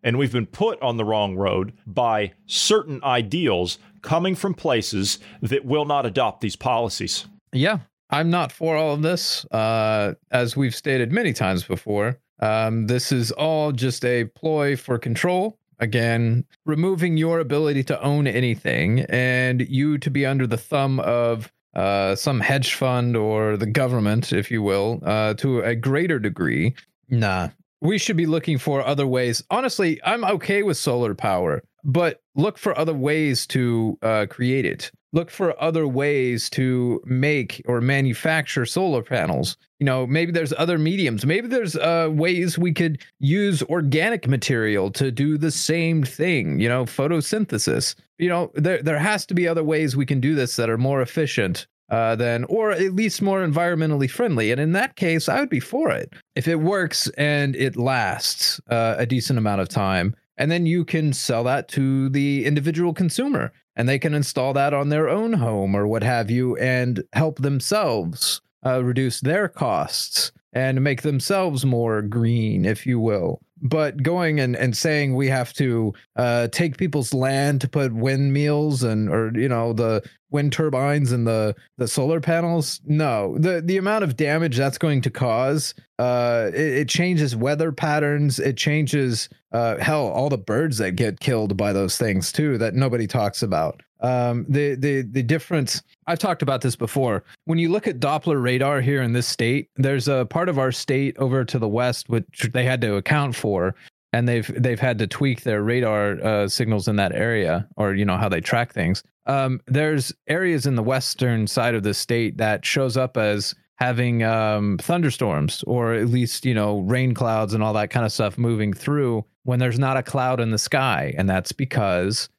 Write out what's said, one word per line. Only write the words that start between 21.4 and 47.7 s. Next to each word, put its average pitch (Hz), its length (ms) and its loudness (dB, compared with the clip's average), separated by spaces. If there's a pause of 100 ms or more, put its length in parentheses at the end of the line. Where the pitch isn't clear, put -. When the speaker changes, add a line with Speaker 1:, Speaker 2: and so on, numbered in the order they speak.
Speaker 2:
uh, 98 420 0
some 135 240 0
hedge 135 340 0
fund 123 420 0
or 107 400 0
the 104 100 -2
government, 117 680 0
if 101 180 -2
you 110 120 -2
will, 101 420 0
uh, 107 300 0
to 127 260 0
a 113 160 0
greater 139 420 0
degree. 90 560 0 (340)
Nah, 98 420 0 (300)
we 190 180 0
should 196 180 -2
be 165 100 2
looking 156 320 0
for 139 260 0
other 139 220 0
ways. 127 440 0
Honestly, 208 540 0
I'm 226 200 -2
okay 202 400 0
with 170 120 0
solar 120 380 0
power, 90 480 0 (220)
but 156 360 0 (140)
look 190 240 0
for - 180 -2
other 160 180 0
ways 147 540 0
to, 117 540 0
uh, 110 260 0
create 127 380 -2
it, - 240 -6 (240)
look 165 160 0
for 175 320 -2
other 160 260 0
ways 131 600 0
to 123 560 0
make 131 600 0
or 120 140 0
manufacture 139 840 0
solar 165 360 0
panels. 85 540 -2 (220)
You 143 80 0
know, 131 200 0
maybe 165 260 0
there's 160 260 -2
other 170 180 0
mediums. 156 480 0
Maybe 202 240 0
there's, 220 280 0
uh, 165 340 2
ways 170 480 0
we 175 140 2
could 165 280 0 (200)
use 170 420 2
organic 160 640 0
material 107 640 2
to 135 180 0
do 147 280 0
the 156 120 0
same 165 520 0
thing, 127 580 0
you 113 80 2
know, 123 160 0
photosynthesis. 143 1120 0 (240)